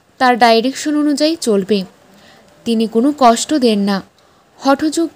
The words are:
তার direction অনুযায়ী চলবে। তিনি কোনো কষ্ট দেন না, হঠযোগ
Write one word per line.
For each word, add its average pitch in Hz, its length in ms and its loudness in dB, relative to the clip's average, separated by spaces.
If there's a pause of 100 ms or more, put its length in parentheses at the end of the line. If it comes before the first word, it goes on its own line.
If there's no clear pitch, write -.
(180)
তার 247 220 0
direction 247 600 0
অনুযায়ী 302 420 0
চলবে। 202 420 -2 (840)
তিনি 226 220 -2
কোনো 233 300 0
কষ্ট 240 360 2
দেন 240 260 0
না, 196 220 -2 (560)
হঠযোগ 302 580 -2